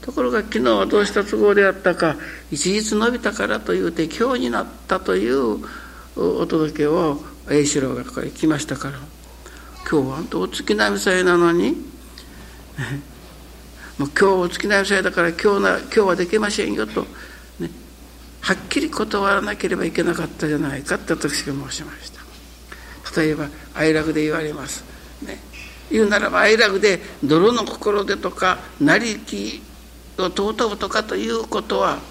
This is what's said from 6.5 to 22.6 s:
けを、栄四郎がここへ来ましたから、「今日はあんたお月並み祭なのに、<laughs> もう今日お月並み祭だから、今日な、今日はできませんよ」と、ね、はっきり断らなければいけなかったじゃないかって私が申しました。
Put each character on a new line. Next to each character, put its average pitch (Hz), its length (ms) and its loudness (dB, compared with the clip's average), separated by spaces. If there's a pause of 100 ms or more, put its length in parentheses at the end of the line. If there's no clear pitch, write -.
け 147 80 2
を、 156 340 2 (280)
栄 143 160 6
四 143 160 2
郎 127 140 -2
が 123 80 -6
こ - 120 -10
こ - 60 -4
へ 135 80 -4
来 - 180 0
ま 151 100 4
し 135 80 -4
た 139 120 -4
か 143 120 -6
ら、 139 100 -10 (920)
「今 147 140 4
日 131 60 -2
は 135 80 -6
あ 160 40 -6
ん - 40 -6
た - 140 -4
お 185 80 0
月 - 260 -2
並 208 220 2
み 196 40 -2
祭 185 240 4
な 175 140 6
の 170 140 6
に、 196 240 2 (1040)
<laughs> - 1200 -12
も 143 80 0
う 143 40 -6
今 196 200 -2
日 196 40 4
お 180 160 0
月 - 180 -6
並 202 140 2
み 190 60 -2
祭 196 160 0
だ 185 80 0
か 180 100 -2
ら、 170 80 2
今 202 280 2
日 196 40 0
な、 185 180 2
今 - 100 -12
日 - 100 2
は 185 160 4
で 175 120 -2
き - 120 2
ま 208 100 0
せ 208 160 -2
ん 214 80 -2
よ」 - 140 -2
と、 - 180 -4 (540)
ね、 165 100 -6 (720)
は - 120 0
っ - 40 -2 (120)
き - 100 0
り 311 100 -2
断 208 440 0
ら 202 80 2
な 208 140 -4
け 214 140 -4
れ 196 60 0
ば 180 100 -2
い 165 60 -2
け 180 120 -2
な 170 100 0
か 165 120 -4
っ - 20 -8
た - 200 -6
じ 151 60 0
ゃ 147 40 0
な 143 180 -2
い 131 60 -8
か 165 140 -2
っ - 40 -4
て - 140 -4
私 160 300 -4
が 139 100 -6 (160)
申 - 60 -8
し 156 80 -8
ま 147 100 -12 (100)
し - 80 -14
た。 - 1120 -10